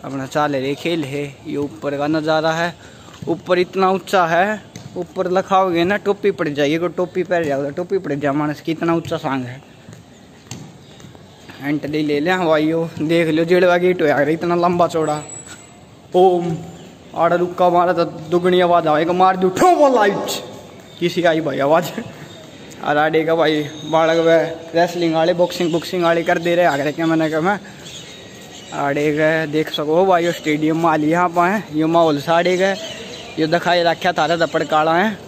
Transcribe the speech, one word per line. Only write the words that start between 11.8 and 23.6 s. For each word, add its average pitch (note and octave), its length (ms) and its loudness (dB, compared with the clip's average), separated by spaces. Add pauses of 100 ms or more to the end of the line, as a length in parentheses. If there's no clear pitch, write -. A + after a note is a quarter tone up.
ले D3 160 0
लिया F3+ 180 0
भाई, D#3 280 2
यो E3 240 -2 (120)
देख E3 260 2
लो D#3+ 180 2
जेड़वा F3+ 320 4
गेट F3+ 240 2
हो D#3 60 2
यार C#3+ 220 2
इतना E3+ 260 0
लंबा F3 320 2
चौड़ा। D3+ 360 -2 (920)
ओम F3+ 420 4 (580)
आड़ा E3+ 200 2
रुक्का F3+ 340 2
मारा F3 240 4
तो E3+ 120 2
दुगनी F3 540 0
आवाज़ F3 280 4
आएगा, D#3+ 260 2
मार F#3 240 4
दू F#3 120 2
ठो F#3 180 4
वो D4+ 280 6
लाइट G3+ 480 0 (560)
किसी E3+ 240 -2
आई D#3+ 180 2
भाई C#3 180 -4
आवाज़। D#3 260 2 (960)
और D3 140 0
आड़े D#3 260 2
का E3 120 0
भाई D#3+ 280 2